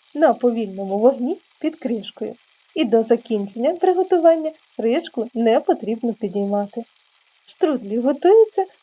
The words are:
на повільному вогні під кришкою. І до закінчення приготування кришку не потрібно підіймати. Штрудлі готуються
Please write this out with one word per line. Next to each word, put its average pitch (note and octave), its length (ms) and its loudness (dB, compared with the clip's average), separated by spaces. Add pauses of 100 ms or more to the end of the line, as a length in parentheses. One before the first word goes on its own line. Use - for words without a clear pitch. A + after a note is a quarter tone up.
(140)
на D4 200 2
повільному G3+ 640 -4
вогні B3 400 0 (220)
під D#4+ 160 -4
кришкою. A3 580 -8 (400)
І D#4 100 0
до A3+ 180 2
закінчення A3+ 720 -2
приготування F4 760 2 (260)
кришку A#3+ 580 -4
не A3+ 260 2
потрібно A3+ 540 -2
підіймати. G3+ 680 -4 (640)
Штрудлі A#3 520 -4
готуються F#4 680 2 (180)